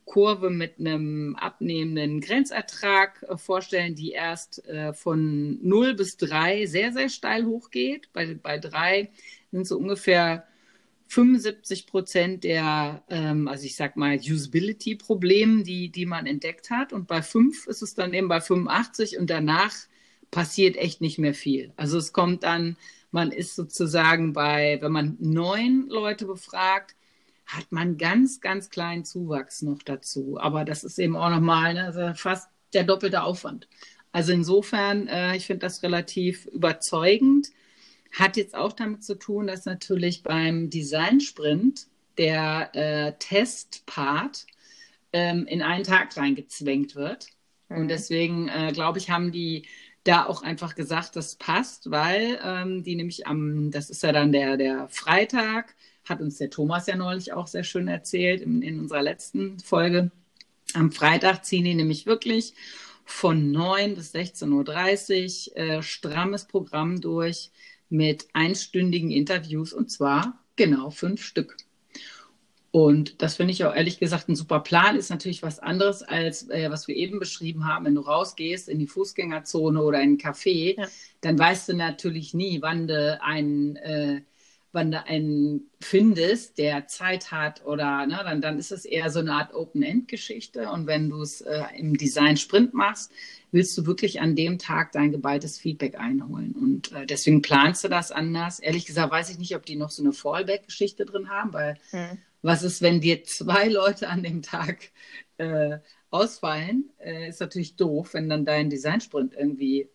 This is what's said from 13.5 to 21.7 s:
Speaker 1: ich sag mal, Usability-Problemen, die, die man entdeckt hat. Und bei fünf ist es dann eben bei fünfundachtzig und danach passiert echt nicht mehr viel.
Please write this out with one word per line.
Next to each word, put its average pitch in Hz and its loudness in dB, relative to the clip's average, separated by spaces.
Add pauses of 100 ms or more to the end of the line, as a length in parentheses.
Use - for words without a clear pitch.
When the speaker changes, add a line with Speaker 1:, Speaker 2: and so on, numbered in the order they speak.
Speaker 1:
ich 127 -10
sag 147 -4
mal, 143 2
Usability-Problemen, 190 2
die, 180 -6
die 175 -6
man 170 -6
entdeckt 147 -6
hat. 247 -4
Und 190 -8
bei 165 -2
fünf 240 2
ist - -8
es 214 -10
dann 180 -2
eben 185 0
bei 170 2
fünfundachtzig 185 0
und 175 0
danach 165 2 (560)
passiert 175 2
echt 170 -4
nicht 160 -2
mehr 147 2
viel. 135 -4